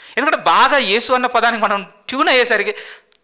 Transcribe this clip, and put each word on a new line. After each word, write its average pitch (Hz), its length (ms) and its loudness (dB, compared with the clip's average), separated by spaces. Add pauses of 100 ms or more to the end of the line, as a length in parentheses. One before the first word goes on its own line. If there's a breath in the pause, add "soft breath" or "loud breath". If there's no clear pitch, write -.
(180 loud breath)
ఎందుకంటే 294 240 -2
బాగా 220 340 4
యేసు 226 360 0
అన్న 247 140 0
పదానికి 233 360 0
మనం 202 240 -2 (220)
ట్యూన్ 294 200 -2
అయ్యేసరికి 220 460 0 (500 loud breath)